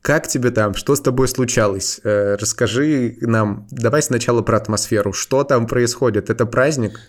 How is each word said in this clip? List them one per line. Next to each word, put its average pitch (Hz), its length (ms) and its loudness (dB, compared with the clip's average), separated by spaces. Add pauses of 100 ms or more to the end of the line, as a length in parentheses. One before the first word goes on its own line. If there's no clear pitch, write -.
Как 156 240 0
тебе 123 240 0
там? 107 240 0
Что 139 220 0
с 143 40 -6
тобой 127 280 2
случалось? 107 720 -2
Э, 101 340 2
расскажи 123 840 0
нам. 110 500 0
Давай 120 300 0
сначала 120 400 0
про 113 160 2
атмосферу. 104 560 -2
Что 135 320 0
там 127 200 2
происходит? 117 640 0
Это 117 160 0
праздник? 127 640 0